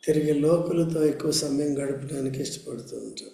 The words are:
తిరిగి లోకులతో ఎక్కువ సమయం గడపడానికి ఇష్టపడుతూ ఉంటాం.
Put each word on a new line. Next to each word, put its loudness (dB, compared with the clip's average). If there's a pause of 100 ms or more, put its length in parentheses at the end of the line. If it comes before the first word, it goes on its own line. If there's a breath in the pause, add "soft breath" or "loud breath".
తిరిగి 4
లోకులతో 2
ఎక్కువ 2
సమయం 0
గడపడానికి -4
ఇష్టపడుతూ -10
ఉంటాం. -12